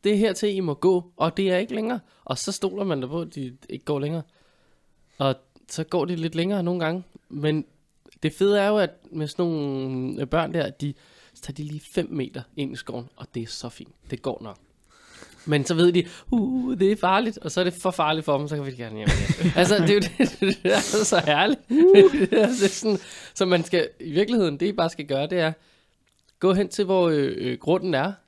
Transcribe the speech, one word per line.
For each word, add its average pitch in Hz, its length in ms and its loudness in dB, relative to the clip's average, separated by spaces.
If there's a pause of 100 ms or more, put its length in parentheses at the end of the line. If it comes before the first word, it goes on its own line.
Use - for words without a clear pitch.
Det 202 80 4
er 214 40 4
hertil, 202 400 0
I 190 40 -2
må 160 140 -2
gå, 180 300 2 (120)
og 165 200 0
det 196 160 0
er 180 60 2
ikke 226 160 -4
længere. 220 260 -4 (240)
Og - 140 -6
så - 140 -6
stoler 196 320 -4
man 156 160 -2
da 127 60 -6
på, 156 140 -6
at - 140 -12
de 131 180 -10 (160)
ikke - 160 -12
går 147 140 -2
længere. 151 240 -4 (960)
Og 135 160 0 (360)
så 160 140 -6
går 170 200 0
de 175 120 -4
lidt 160 180 -4
længere 180 280 -2
nogle 175 180 -2
gange. 170 220 -2 (260)
Men 151 360 -2 (580)
det 156 100 0
fede 202 280 2
er 196 80 2
jo, 214 100 2
at 190 120 2 (220)
med 151 160 -6
sådan 180 160 -4
nogle, 135 760 -4
øh, 135 60 -4
børn 160 280 -2
der, 160 160 -2
de, 147 240 -8 (400)
så - 80 -20
tager 139 120 -12
de 147 80 -12
lige 151 180 -10 (120)
fem - 180 -2
meter 131 320 -6 (140)
ind 135 160 -6
i 127 40 -12
skoven, 120 400 -10
og 131 180 -18
det 120 80 -6
er 113 40 -8
så - 220 -12
fint. - 220 -18 (200)
Det 127 120 -8
går - 200 -4
nok. 107 140 -16 (880)
Men 151 180 2
så 175 100 -2
ved 175 180 6
de, 175 120 2 (260)
"Uh, 254 480 0
det 190 140 4
er 214 40 0
farligt," 208 420 0
og 156 120 -8
så - 100 -2
er 185 40 2
det 180 80 0
for 185 180 -4
farligt 156 340 0
for 143 140 0
dem, 147 100 -4
så 151 80 -6
kan 143 100 -6
vi 135 60 -8
gerne 117 240 -12
hjem 110 120 -2 (320)
igen. 170 140 0
<laughs> - 20 0
Altså, 180 220 4
det 175 120 2
er 202 40 6
jo 208 60 4
det, 202 400 -2
<laughs> - 220 -2
det 196 100 2
er 202 80 4
så 208 460 0
herligt. 170 420 2
<laughs> 349 640 8
Det - 120 4
er 202 60 4 (200)
sådan, 202 300 -2 (360)
så 196 100 0
man 175 200 2
skal, 170 240 0 (120)
i 147 120 -10
virkeligheden, 196 480 2
det 180 60 0
I 208 60 0
bare 165 180 -2
skal 147 160 -12
gøre, 143 200 -2
det 180 120 -2
er, 160 140 0 (880)
gå 190 120 4
hen 185 160 2
til, 202 160 -2
hvor, 180 240 2
øh, 143 280 2
øh, 123 220 -4
grunden 180 360 0
er 151 180 -2 (160)